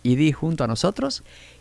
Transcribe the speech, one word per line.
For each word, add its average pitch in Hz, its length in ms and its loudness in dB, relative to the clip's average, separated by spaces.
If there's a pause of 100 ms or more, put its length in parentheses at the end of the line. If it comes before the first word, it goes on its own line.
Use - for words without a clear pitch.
Y 123 140 2
di 151 160 4
junto 160 320 -2
a 120 40 0
nosotros, 196 560 -2 (380)